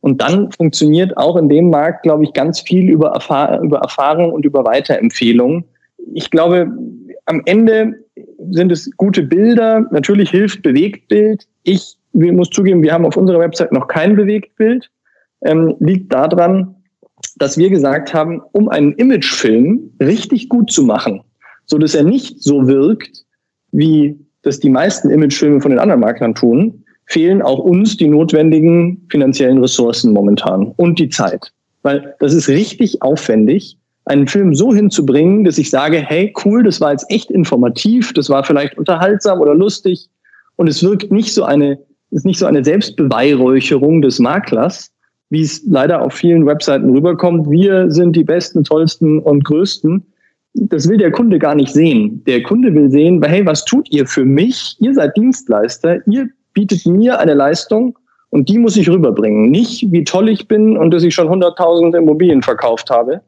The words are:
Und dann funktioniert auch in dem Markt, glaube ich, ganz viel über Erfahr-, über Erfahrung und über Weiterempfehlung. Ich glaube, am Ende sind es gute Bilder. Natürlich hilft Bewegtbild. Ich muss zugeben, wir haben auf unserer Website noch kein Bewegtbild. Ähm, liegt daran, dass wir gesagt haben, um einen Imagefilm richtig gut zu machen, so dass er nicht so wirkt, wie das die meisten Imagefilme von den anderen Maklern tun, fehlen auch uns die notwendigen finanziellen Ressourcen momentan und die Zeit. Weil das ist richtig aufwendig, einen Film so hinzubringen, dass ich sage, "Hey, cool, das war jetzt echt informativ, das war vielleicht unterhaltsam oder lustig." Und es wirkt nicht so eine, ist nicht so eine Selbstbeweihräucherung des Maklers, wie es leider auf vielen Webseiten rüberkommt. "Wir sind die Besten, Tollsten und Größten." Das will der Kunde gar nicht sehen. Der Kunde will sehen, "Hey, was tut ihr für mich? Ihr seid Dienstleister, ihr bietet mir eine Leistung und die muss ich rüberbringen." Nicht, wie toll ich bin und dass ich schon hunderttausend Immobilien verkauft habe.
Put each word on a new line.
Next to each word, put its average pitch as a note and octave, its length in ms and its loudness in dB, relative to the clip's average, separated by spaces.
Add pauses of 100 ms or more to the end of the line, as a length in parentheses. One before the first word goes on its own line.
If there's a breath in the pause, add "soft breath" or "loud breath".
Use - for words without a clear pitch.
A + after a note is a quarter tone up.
Und C3+ 200 -10
dann F#3+ 320 -4
funktioniert D#3+ 640 -2
auch D#3+ 200 -2
in D#3+ 120 0
dem E3 220 4
Markt, D#3 320 -2
glaube D#3 220 0
ich, - 80 -6
ganz D3+ 280 -4
viel F#3 280 0
über D#3 200 2
Erfahr-, - 540 -4
über C#3+ 160 -2
Erfahrung D#3 540 -2
und D#3 120 -6
über C#3 200 0
Weiterempfehlung. B2 1000 0 (500)
Ich - 160 -10
glaube, E3+ 400 0 (540)
am D#3+ 220 -4
Ende A3 480 2 (560)
sind F3+ 200 0
es E3 260 -6
gute F#3+ 260 0
Bilder. A3 680 2
Natürlich F#3+ 400 0
hilft F#3+ 320 -2
Bewegtbild. G#3 840 0 (180)
Ich - 320 -4 (160)
muss F3 380 2
zugeben, F#3 320 2
wir D3+ 100 2
haben E3+ 140 0
auf D#3+ 100 -2
unserer F3+ 240 2
Website E3+ 320 -2
noch C3 160 -4
kein F3 260 0
Bewegtbild. G#3+ 760 -2 (560)
Ähm, D#3+ 360 0
liegt F#3 320 -2
daran, F3 640 0 (600)
dass C#3 220 -4
wir F3 100 2
gesagt D3 460 -2
haben, E3 260 -4 (120)
um G#3 160 0
einen D3 240 0
Imagefilm E3 1000 0 (100)
richtig A3 480 -2
gut A#3+ 220 0
zu D3 140 0
machen, G#2 380 -2 (440 soft breath)
so D#3 100 -2
dass D3+ 200 0
er D3 80 2
nicht B3 360 -2
so C#3 280 2
wirkt, C#3+ 560 -2 (480)
wie D3+ 440 0 (260)
das C#3+ 180 -4
die C#3+ 100 2
meisten D3+ 400 0
Imagefilme D3 500 2
von C#3+ 120 0
den A#2+ 80 2
anderen F3+ 200 2
Maklern A2+ 340 -2
tun, B2+ 500 0 (220 soft breath)
fehlen F3 360 0
auch C3+ 160 0
uns G3 380 0
die E3 120 2
notwendigen E3 1000 2
finanziellen C3+ 480 0
Ressourcen A#2+ 540 0
momentan G2+ 640 0
und E3+ 220 0
die D3+ 100 0
Zeit. - 440 -6 (300)
Weil C#3+ 380 -4
das D3 140 0
ist D#3+ 140 0
richtig G3 540 -2
aufwendig, C3 760 -2 (260)
einen C#3 220 0
Film F#3 280 0
so G#3+ 200 2
hinzubringen, F#3 720 2
dass D#3+ 140 0
ich D3+ 120 -2
sage, D#3 280 0
"Hey, E3 340 -4 (120)
cool, A3 180 2
das G3 180 0
war D3 120 0
jetzt C#3+ 160 -6
echt - 220 -4
informativ, D3+ 840 0
das D3+ 160 -2
war C#3 160 0
vielleicht C#3+ 340 -2
unterhaltsam F#3 600 0
oder D3 140 4
lustig." F#3 540 -2 (480 soft breath)
Und E3+ 120 0
es C#3+ 140 -2
wirkt G3 280 0
nicht G#3 220 -2
so - 120 0
eine, C#3+ 340 0 (320)
ist C#3 160 -4
nicht F#3 120 -2
so F3+ 80 0
eine C#3+ 180 0
Selbstbeweihräucherung C#3 1400 0
des B2+ 160 0
Maklers, C3+ 720 -2 (400)
wie D#3 120 -2
es D3 240 -6
leider D#3+ 360 0
auf C3+ 120 -6
vielen E3+ 320 2
Webseiten D3 440 0
rüberkommt. E3 600 0
"Wir F#3 400 2
sind E3 260 2
die E3 80 2
Besten, E3 400 -2
Tollsten D#3 540 0
und D3 260 0
Größten." E3+ 600 -2 (500)
Das D#3+ 340 -2
will G#3+ 100 2
der F3+ 120 2
Kunde A3 280 0
gar D3+ 160 0
nicht C3+ 180 0
sehen. B2+ 520 0
Der B2 180 0
Kunde A3+ 320 0
will C#3+ 160 4
sehen, D#3 320 4
"Hey, F3 240 2
was D#3 180 -2
tut - 260 -2
ihr C#3+ 160 0
für - 180 -2
mich? D#3 560 0
Ihr C4 140 0
seid D#3 220 0
Dienstleister, E3+ 880 -2
ihr A#3+ 220 -2 (260)
bietet G3 320 -2
mir G#3 340 2
eine D#3 140 2
Leistung E3+ 640 -2 (320)
und C#3+ 180 -2
die G3+ 80 2
muss A3+ 220 2
ich F3 100 2
rüberbringen." A2 600 2
Nicht, G#3 420 0
wie E3+ 100 2
toll G3+ 280 0
ich - 180 -4
bin G#3+ 300 2
und E3 140 2
dass E3+ 100 0
ich E3+ 120 0
schon E3 140 0
hunderttausend E3+ 680 0
Immobilien D#3+ 460 2
verkauft A#2 480 -4
habe. B2+ 400 -2